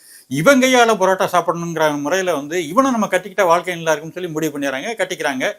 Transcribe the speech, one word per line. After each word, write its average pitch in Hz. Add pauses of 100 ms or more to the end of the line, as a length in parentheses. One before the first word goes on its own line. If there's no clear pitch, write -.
(280)
இவன் 170
கையால 247
பரோட்டா 190
சாப்பிடணுங்கிற 165
முறையில 180
வந்து 147
இவனை 262
நம்ம 220
கட்டிக்கிட்டா 185
வாழ்க்கை 175
நல்லா 165
இருக்கும்னு 156
சொல்லி 180
முடிவு 151
பண்ணிடுறாங்க, 143
கட்டிக்கிறாங்க. 156